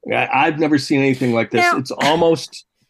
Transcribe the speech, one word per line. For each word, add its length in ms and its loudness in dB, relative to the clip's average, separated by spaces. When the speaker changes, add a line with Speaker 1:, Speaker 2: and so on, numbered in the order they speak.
Speaker 1:
I, 240 -2
I've 280 0
never 180 2
seen 220 0
anything 320 0
like 180 0
this. 100 0
Speaker 2:
Now 160 2
Speaker 1:
It's 140 -6
almost 760 0